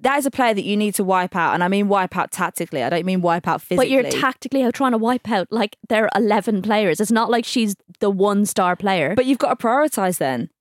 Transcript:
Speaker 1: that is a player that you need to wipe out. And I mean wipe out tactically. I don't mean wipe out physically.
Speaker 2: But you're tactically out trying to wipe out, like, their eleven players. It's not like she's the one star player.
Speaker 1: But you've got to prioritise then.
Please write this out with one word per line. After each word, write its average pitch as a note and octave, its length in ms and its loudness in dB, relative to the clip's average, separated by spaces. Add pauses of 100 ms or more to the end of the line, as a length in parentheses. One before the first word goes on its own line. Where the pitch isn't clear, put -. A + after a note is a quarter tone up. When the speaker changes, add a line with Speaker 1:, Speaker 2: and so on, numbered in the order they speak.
Speaker 1:
that C4+ 180 0
is C4+ 80 0
a C4+ 40 -2
player A#3+ 220 0
that G3+ 120 -2
you G3+ 120 -2
need G#3 200 -2
to G3+ 80 0
wipe F#3 320 0
out. E3 180 2
And F3 80 0
I F3 60 2
mean G3+ 180 0
wipe F#3+ 300 0
out F3 160 -4
tactically. E3 500 -4
I B2 80 -2
don't F3 160 -2
mean F#3 160 0
wipe E3+ 240 0
out D#3 160 -2
physically. - 140 -4
Speaker 2:
But B3 140 2
you're B3+ 200 2 (100)
tactically C4 440 -2
out A#3 100 0
trying C4 180 0
to A3+ 60 2
wipe A#3 320 -2
out, G3 220 0
like, G#3+ 240 -2 (120)
their A3 280 2
eleven G#3 460 0
players. G#3 380 0
It's G#3 120 0
not A3 180 2
like A#3 140 0
she's G#3+ 320 -2 (240)
the G3+ 100 0
one G3+ 340 2
star F#3 300 0
player. F3+ 400 0
Speaker 1:
But B3+ 120 2
you've C4 120 2
got - 180 0
to - 80 -6
prioritise A#3 540 0
then. C3 320 -2 (100)